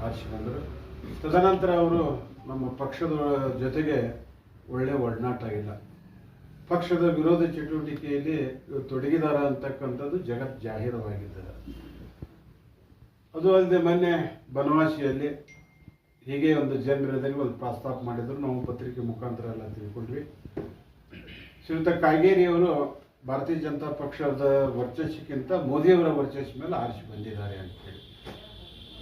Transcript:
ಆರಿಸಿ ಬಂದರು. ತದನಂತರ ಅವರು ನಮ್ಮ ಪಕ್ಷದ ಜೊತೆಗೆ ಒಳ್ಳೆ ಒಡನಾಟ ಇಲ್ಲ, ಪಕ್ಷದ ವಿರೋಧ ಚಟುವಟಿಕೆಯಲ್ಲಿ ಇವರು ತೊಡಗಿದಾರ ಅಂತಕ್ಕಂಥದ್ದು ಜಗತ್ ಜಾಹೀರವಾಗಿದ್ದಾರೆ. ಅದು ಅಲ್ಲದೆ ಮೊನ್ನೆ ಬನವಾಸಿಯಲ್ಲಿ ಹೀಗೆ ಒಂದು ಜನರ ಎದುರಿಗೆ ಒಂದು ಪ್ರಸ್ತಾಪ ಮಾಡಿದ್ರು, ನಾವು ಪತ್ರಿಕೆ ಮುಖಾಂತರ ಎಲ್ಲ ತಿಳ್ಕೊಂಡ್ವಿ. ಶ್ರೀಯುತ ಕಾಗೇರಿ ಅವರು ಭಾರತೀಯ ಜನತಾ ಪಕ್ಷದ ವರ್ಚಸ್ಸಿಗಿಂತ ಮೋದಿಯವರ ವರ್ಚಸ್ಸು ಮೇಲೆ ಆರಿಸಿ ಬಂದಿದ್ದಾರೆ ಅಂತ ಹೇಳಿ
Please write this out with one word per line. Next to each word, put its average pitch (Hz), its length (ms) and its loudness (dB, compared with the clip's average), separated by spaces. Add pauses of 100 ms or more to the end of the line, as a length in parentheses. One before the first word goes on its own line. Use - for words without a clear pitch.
ಆರಿಸಿ - 320 -6
ಬಂದರು. 110 300 -6 (600)
ತದನಂತರ 180 480 6
ಅವರು 165 600 2 (160)
ನಮ್ಮ 131 220 -4
ಪಕ್ಷದ 151 480 -4 (440)
ಜೊತೆಗೆ 135 640 0 (460)
ಒಳ್ಳೆ 131 220 -2
ಒಡನಾಟ 120 500 -2
ಇಲ್ಲ, 104 280 -6 (1000)
ಪಕ್ಷದ 175 360 2
ವಿರೋಧ 165 400 6
ಚಟುವಟಿಕೆಯಲ್ಲಿ 151 1000 -2
ಇವರು 131 400 -8
ತೊಡಗಿದಾರ 143 540 2
ಅಂತಕ್ಕಂಥದ್ದು 139 840 -2
ಜಗತ್ 120 420 -6
ಜಾಹೀರವಾಗಿದ್ದಾರೆ. 107 920 -6 (1800)
ಅದು 175 200 6
ಅಲ್ಲದೆ 180 240 6
ಮೊನ್ನೆ 170 720 2
ಬನವಾಸಿಯಲ್ಲಿ 143 1080 0 (640)
ಹೀಗೆ 143 300 2
ಒಂದು 131 220 2
ಜನರ 135 380 0
ಎದುರಿಗೆ 139 260 -2
ಒಂದು 120 120 -2
ಪ್ರಸ್ತಾಪ 127 500 -6
ಮಾಡಿದ್ರು, 120 360 -6
ನಾವು 127 280 -2
ಪತ್ರಿಕೆ 123 340 -8
ಮುಖಾಂತರ 117 440 -6
ಎಲ್ಲ 110 300 -8
ತಿಳ್ಕೊಂಡ್ವಿ. 113 580 -10 (1300)
ಶ್ರೀಯುತ 160 220 0
ಕಾಗೇರಿ 170 560 8
ಅವರು 165 580 2 (260)
ಭಾರತೀಯ 139 280 -2
ಜನತಾ 151 300 -4
ಪಕ್ಷದ 143 540 -2 (360)
ವರ್ಚಸ್ಸಿಗಿಂತ 131 760 -4
ಮೋದಿಯವರ 165 560 6
ವರ್ಚಸ್ಸು 139 520 -2
ಮೇಲೆ 165 160 -4
ಆರಿಸಿ 113 360 -6
ಬಂದಿದ್ದಾರೆ 104 460 -10
ಅಂತ 90 120 -12
ಹೇಳಿ - 300 -18 (1000)